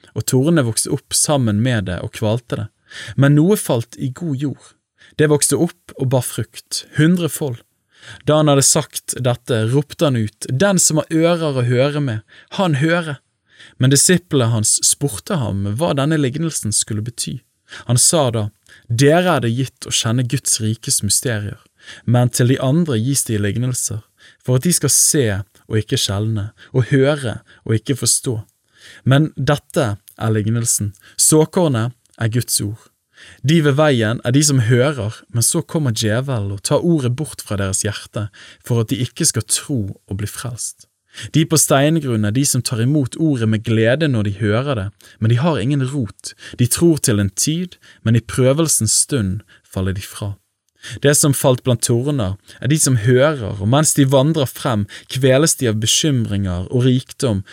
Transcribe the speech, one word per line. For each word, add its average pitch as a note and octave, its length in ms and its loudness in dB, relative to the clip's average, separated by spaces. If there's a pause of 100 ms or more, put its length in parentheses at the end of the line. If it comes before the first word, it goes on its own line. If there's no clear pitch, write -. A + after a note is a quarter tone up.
(160)
og A2+ 120 -6
tornene C#3 400 2
vokste - 280 -4
opp - 220 -6
sammen A2+ 460 2
med A#2 260 0
det F2+ 160 -4
og G#2 140 -8
kvalte A2+ 420 -2
det. G#2+ 80 -8 (480)
Men C#3 220 6
noe F3+ 180 4
falt B2 400 -4
i C3+ 140 -6
god D3 260 -6
jord. C3+ 320 -8 (500)
Det D3+ 140 4
vokste C#3+ 260 2
opp - 380 -4
og C3 160 -2
bar C3 160 2
frukt, - 560 -10 (160)
hundrefold." D#3 580 0 (680)
Da D3+ 160 4
han D#3 80 4
hadde C#3 160 4
sagt - 560 -2
dette, A#2+ 520 -2
ropte D3 360 0
han C3 80 0
ut, G#2+ 320 -4
"Den F3+ 320 2
som D#3 200 0
har - 120 -6
ører D#3+ 480 0
å B2 80 0
høre C#3 320 0
med, A2+ 240 -4 (320)
han E3+ 240 0
hører." D#3+ 400 -2 (560)
Men C3 160 2
disiplene C#3 600 2
hans G#2+ 320 0
spurte - 540 -4
ham G2 260 -4 (100)
hva E3 200 0
denne C#3+ 200 0
lignelsen C#3+ 560 -2
skulle G#2 320 -4
bety. B2+ 360 -10 (460)
Han B2 140 2
sa D3 340 2
da, G#2+ 140 -2 (400)
Dere D3+ 480 4
er A#2+ 80 -2
det A#2 100 0
gitt B2+ 320 -6
å - 80 -10
kjenne A#2+ 320 0
Guds - 380 -2
rikes A2 420 -4
mysterier, G#2 540 -4 (440)
men B2 280 2
til B2 180 2
de C#3 140 2
andre D3 340 0
gis C3 300 -2
de A2 100 -2
lignelser, A2 600 -4 (420)
for B2+ 160 0
at B2+ 80 -2
de F3 80 2
skal - 200 0
se - 320 4 (420)
og A2+ 100 -2
ikke - 220 -2
skjelne, G#2+ 500 -2 (220)
og B2+ 180 0
høre C3+ 480 2 (280)
og A2+ 100 0
ikke B2 240 -2
forstå. A#2 400 -2 (640)
Men C#3 320 4
dette C#3+ 500 -2 (300)
er A2+ 180 0
lignelsen. A2 600 -2 (260)
Såkornet D#3 720 2 (220)
er A2+ 160 -2
Guds - 320 -2
ord. G#2 240 -10 (560)
De D#3+ 160 6
ved D3 160 4
veien B2 480 2
er A#2+ 80 0
de C3+ 120 6
som C3+ 200 2
hører, B2 640 0
men A#2 160 -2
så - 160 0
kommer D3 320 -2
djevelen A2 640 -2
og G2 80 -12
tar C#3+ 160 0
ordet D3 320 2
bort C#3+ 320 -8
fra G2+ 160 -4
deres F#2+ 240 -2
hjerte, G#2 460 -6 (340)
for A#2 160 0
at A2+ 80 0
de A#2 160 -2
ikke - 240 -2
skal - 160 -2
tro - 380 -4 (100)
og - 240 -10
bli G#2 120 -6
frelst. - 580 -12 (480)
De D3+ 80 4
på D#3+ 160 0
steingrunn C#3 680 2
er G#2 60 0
de C3+ 160 0
som B2 160 -2
tar A2 220 -4
imot C#3 340 0
ordet C3+ 320 0
med A2 160 0
glede A#2 420 2
når A2 200 0
de G2 100 -6
hører A2+ 400 -2
det, F#2+ 100 -6 (300)
men A2 140 2
de A#2+ 100 2
har D#3+ 160 0
ingen C3+ 320 0
rot. - 460 -8 (200)
De A#2+ 140 2
tror E3 320 2
til G#2 160 0
en G2 160 0
tid, E3+ 400 -4 (320)
men A2+ 80 4
i A#2 80 4
prøvelsens C3+ 720 0 (100)
stund G#2 360 -2 (260)
faller F#2+ 300 -4
de G2 100 -10
fra. G2+ 300 -10 (640)
Det C#3 160 6
som C#3+ 180 2
falt C3 300 0
blant B2+ 180 0
torner, A#2+ 540 -2 (240)
er A#2+ 80 0
de D#3 100 2
som C3 220 2
hører, B2 560 2
og G2 100 -4
mens C#3+ 300 2
de C#3 100 6
vandrer C#3+ 400 2
frem, G#2+ 380 -4 (260)
kveles C3+ 460 2
de B2+ 100 0
av G#2+ 140 -2
bekymringer G2+ 880 -2
og B2 160 2
rikdom B2 560 0 (100)